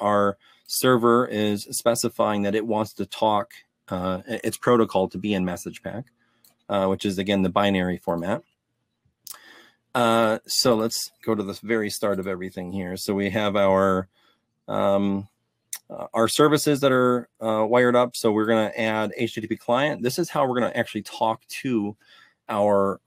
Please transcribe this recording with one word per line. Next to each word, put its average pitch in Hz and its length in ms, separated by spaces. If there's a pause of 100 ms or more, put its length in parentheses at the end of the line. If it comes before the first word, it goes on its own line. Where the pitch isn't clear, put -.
our 101 360 (300)
server 120 600
is 104 440
specifying 113 720
that 101 120
it 110 100
wants 107 280
to 101 120
talk, 107 460 (380)
uh, 92 380
i-, 113 160
its 110 140
protocol 110 520
to - 80
be 104 160
in 92 120
message 87 380
pack, 95 220 (600)
uh, 98 200
which 95 180
is, 95 140
again, 98 240
the 92 60
binary 92 480
format. 90 440 (1500)
Uh, 113 520
so - 300
let's 113 360 (120)
go 113 120
to 104 80
the 98 200
very 107 260
start 101 300
of 92 80
everything 92 440
here. 92 260
So - 160
we 98 160
have 104 260
our, 95 540 (580)
um, 101 640 (600)
uh, - 240
our 113 140
services 147 540
that 139 100
are, 123 380 (100)
uh, 110 260
wired 123 300
up. 123 220
So 113 140
we're 107 160
gonna 110 280
add 110 400
H 120 200
T 113 60
T 110 60
P 110 80
client. 127 480
This 127 160
is 170 100
how 143 160
we're 123 140
gonna 110 160
actually 110 280
talk - 440 (140)
to 107 340 (540)
our, 101 580